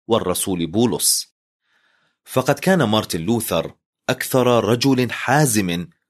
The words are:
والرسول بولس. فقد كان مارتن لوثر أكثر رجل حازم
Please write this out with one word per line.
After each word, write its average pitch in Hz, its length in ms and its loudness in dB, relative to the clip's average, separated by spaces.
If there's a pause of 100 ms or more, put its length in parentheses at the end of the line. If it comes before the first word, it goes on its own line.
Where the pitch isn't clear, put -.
والرسول 90 600 -2
بولس. 98 680 -2 (920)
فقد - 340 -2
كان 185 240 2
مارتن 104 380 0
لوثر 87 540 -2 (340)
أكثر 123 540 2
رجل 120 480 2
حازم 107 760 0 (220)